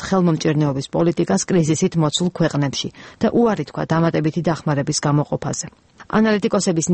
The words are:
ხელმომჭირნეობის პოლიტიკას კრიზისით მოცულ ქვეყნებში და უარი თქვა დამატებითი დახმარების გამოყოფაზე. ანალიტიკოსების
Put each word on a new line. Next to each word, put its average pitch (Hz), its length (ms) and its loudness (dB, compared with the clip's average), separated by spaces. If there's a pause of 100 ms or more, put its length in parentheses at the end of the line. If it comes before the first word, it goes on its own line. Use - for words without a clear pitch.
ხელმომჭირნეობის 156 840 0
პოლიტიკას 170 580 0
კრიზისით 165 540 2
მოცულ 165 320 0
ქვეყნებში 143 540 -2 (340)
და 226 80 2
უარი 208 400 2
თქვა 151 160 -6
დამატებითი 160 560 0
დახმარების 151 640 -2
გამოყოფაზე. 147 600 -2 (420)
ანალიტიკოსების 202 840 0